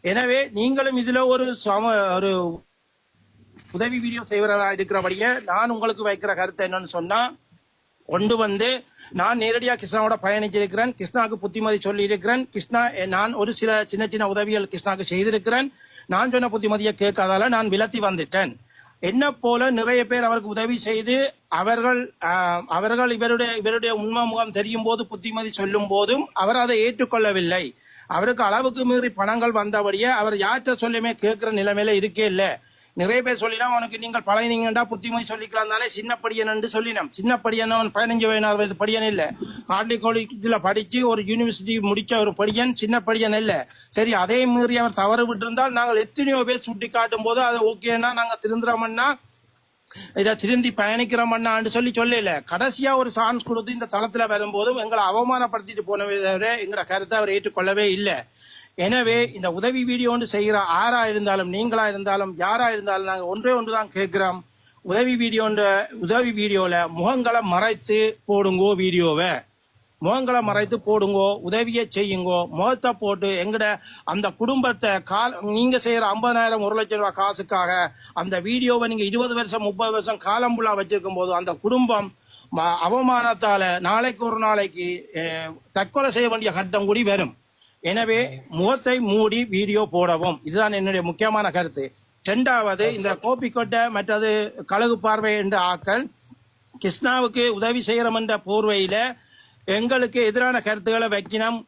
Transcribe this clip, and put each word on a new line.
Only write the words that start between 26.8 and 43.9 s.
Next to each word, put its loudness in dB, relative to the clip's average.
ஏற்றுக்கொள்ளவில்லை. 0
அவருக்கு 0
அளவுக்கு 0
மீறி 2
பணங்கள் 0
வந்தபடியே 0
அவர் 0
யார்கிட்ட 0
சொல்லியுமே -2
கேட்கிற -2
நிலைமையில 0
இருக்கே 0
இல்ல. 0
நிறைய 0
பேர் -2
சொல்லினா, 0
"உனக்கு -4
நீங்கள் -4
பழகினீங்கண்டா 0
புத்திமதி -4
சொல்லிக்கலாம் -4
தானே -2
சின்ன -4
படியன்" -2
என்று -2
சொல்லினோம். -4
சின்ன 0
படியன் 0
அவன் 2
பதினஞ்சு 0
வயது, 2
அறுபது 0
படியன் 0
இல்ல. 0
ஹார்ட்லி 0
காலேஜ்ல -2
படிச்சு 0
ஒரு 0
யூனிவர்சிட்டி -2
முடிச்ச 0
ஒரு 2
படியன், 0
சின்ன 0
படியன் 2
இல்ல. -2
சரி, 0